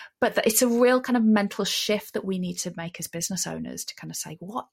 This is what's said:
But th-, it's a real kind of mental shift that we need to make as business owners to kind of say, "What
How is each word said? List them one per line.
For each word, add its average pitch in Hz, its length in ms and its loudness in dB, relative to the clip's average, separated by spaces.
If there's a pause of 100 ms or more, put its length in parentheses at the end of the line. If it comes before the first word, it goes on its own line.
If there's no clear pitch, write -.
(220)
But 214 140 2
th-, - 120 2
it's 220 140 4
a 254 60 6
real 247 340 6
kind 247 160 0
of 226 60 4
mental 202 420 4
shift - 480 -2
that 214 120 -4
we 190 140 -2
need 180 200 -4
to 175 180 -6
make 170 220 -10
as 170 80 -8
business 170 380 -4
owners 160 400 -8
to - 100 -14
kind 160 140 -14
of 160 60 -12
say, 156 240 -10
"What 208 340 -8